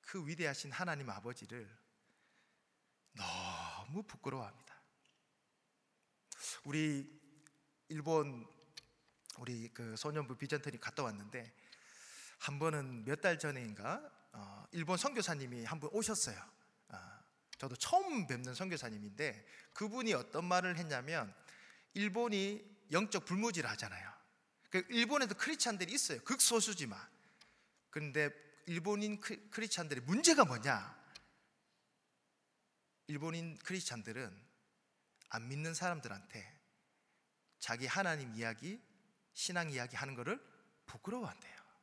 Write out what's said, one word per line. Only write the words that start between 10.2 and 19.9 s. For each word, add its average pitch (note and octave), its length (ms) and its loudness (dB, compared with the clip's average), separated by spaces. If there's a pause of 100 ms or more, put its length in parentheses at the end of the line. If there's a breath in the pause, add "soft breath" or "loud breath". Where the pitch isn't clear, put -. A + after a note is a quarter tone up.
비전트리 C#3 420 -2
갔다 - 240 -4
왔는데 A2 500 -6 (840 loud breath)
한 C#3+ 200 -4
번은 C3+ 460 0
몇 C#3+ 160 0
달 F3 180 6
전인가, C3 720 -2 (240)
어, G2+ 380 -12
일본 E3+ 260 2
선교사님이 D3+ 680 0
한 D#3 160 -4
분 D3+ 120 -4
오셨어요. G#3 460 2 (500)
아, F#2 340 -16 (360)
저도 A#2+ 180 -4
처음 E4+ 500 4
뵙는 B2+ 280 -4
선교사님인데 A2+ 920 -4 (260 loud breath)
그분이 A3 420 0